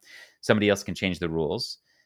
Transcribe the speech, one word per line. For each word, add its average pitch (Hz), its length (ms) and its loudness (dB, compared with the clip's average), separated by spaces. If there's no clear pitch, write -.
Somebody 104 260 4
else 101 140 2
can 92 120 -8
change 90 260 -4
the 87 100 -2
rules. 80 480 -2